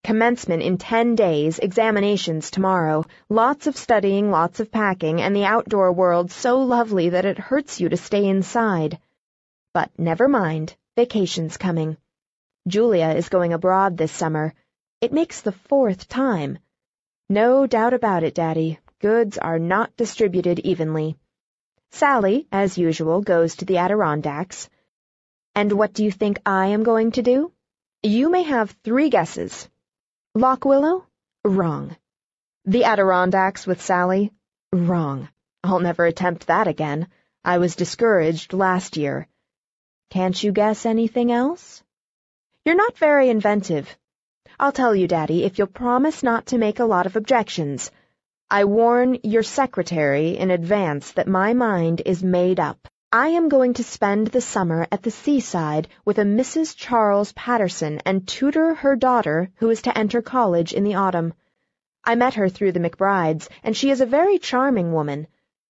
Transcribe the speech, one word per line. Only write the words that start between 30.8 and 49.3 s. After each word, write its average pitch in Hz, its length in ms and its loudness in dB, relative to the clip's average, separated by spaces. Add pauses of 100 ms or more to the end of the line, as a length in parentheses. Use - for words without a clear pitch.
Wrong. 165 500 -2 (680)
The 214 200 2
Adirondacks 190 840 2
with 180 160 -4
Sally? 185 500 0 (400)
Wrong. 165 560 -2 (340)
I'll 185 180 0
never 170 260 0
attempt 175 400 -2
that 190 200 2
again. 156 420 -4 (360)
I 175 140 2
was 175 180 0
discouraged 175 760 0
last 185 420 -2
year. 139 320 -4 (800)
Can't 185 340 -2
you 208 80 0
guess 214 360 0
anything 226 440 0
else? 262 520 -4 (840)
You're 320 100 2
not 427 220 2
very 285 320 4
inventive. 208 680 0 (640)
I'll 277 140 2
tell 240 220 2
you, 185 140 2
Daddy, 160 360 0
if 190 140 -2
you'll 202 80 0
promise 254 560 -2
not 233 240 0
to 254 100 -2
make 220 240 0
a 240 60 2
lot 180 180 2
of 185 120 -4
objections. 175 760 -2 (640)
I 202 120 4
warn 240 560 2
your 220 200 0